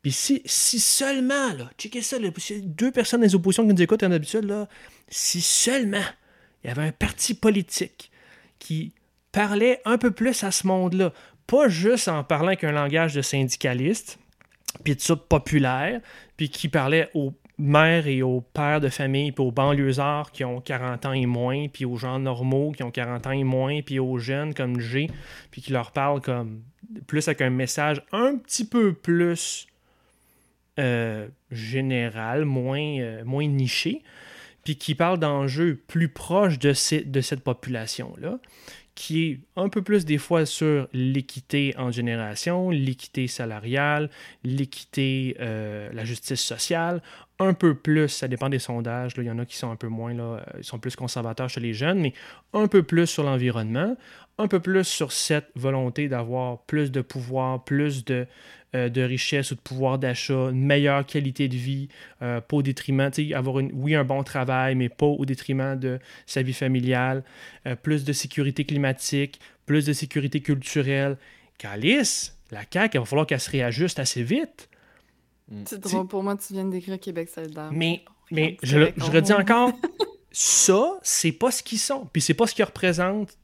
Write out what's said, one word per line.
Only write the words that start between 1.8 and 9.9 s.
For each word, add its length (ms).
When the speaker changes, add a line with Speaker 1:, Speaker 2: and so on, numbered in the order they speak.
Speaker 1:
ça, 180
là, 180
si 240
deux 300
personnes 300
des 140
oppositions 300
qui 80
nous 80
écoutent 220
en 80
habitude, 340
là, 220
si 320
seulement 640
il 40
y 40
avait 160
un 40
parti 440
politique 760
qui 320
parlait 540
un 120